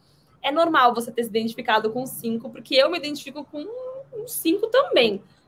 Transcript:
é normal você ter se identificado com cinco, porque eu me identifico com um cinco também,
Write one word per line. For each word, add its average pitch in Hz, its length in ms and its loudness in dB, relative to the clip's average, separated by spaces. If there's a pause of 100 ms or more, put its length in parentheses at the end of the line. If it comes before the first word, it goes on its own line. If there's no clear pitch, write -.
(420)
é 277 80 -2
normal 302 440 4
você 233 180 -6
ter 240 100 -2
se 226 80 -4
identificado 220 640 0
com 247 140 -4
cinco, 233 440 -6
porque - 240 -6
eu 269 160 6
me 349 80 -2
identifico 285 460 -8
com 294 160 -12 (520)
um 466 140 -10
cinco 370 420 -2
também, 247 540 2 (260)